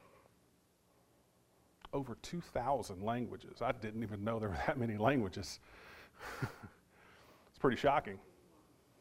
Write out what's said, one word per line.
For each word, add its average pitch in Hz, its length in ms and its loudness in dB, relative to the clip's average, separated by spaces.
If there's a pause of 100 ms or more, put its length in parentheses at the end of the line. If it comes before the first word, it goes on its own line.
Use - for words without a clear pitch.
(1900)
Over 127 320 -4
two 175 180 -6
thousand 117 640 -2
languages. 110 580 -4
I 120 120 2
didn't 113 280 -4
even 101 220 -4
know 113 160 2
there 107 100 0
were 85 160 -2
that 147 140 2
many 117 180 2
languages. 107 680 2
<laughs> - 800 -14
It's - 1160 -12
pretty 123 180 6
shocking. 135 400 4 (840)